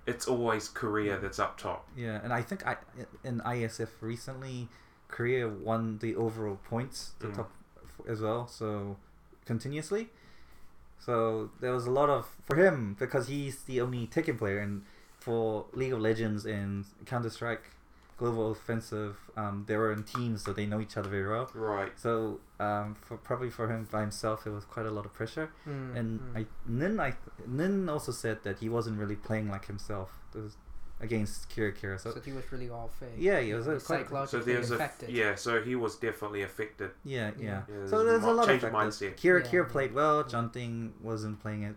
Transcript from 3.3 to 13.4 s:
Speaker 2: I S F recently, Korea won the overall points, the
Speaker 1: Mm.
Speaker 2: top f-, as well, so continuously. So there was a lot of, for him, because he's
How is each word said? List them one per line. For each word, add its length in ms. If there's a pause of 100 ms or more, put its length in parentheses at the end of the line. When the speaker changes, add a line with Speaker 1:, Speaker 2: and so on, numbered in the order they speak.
Speaker 2:
I 200
S 180
F 100 (100)
recently, 680 (400)
Korea 400
won 500
the 180
overall 480
points, 560
the 80
Speaker 1:
Mm. 80
Speaker 2:
top 160 (300)
f-, 260
as 120
well, 260
so 500 (500)
continuously. 640 (880)
So 520 (100)
there 120
was 140
a 40
lot 200
of, 160 (180)
for 120
him, 420
because 300
he's 360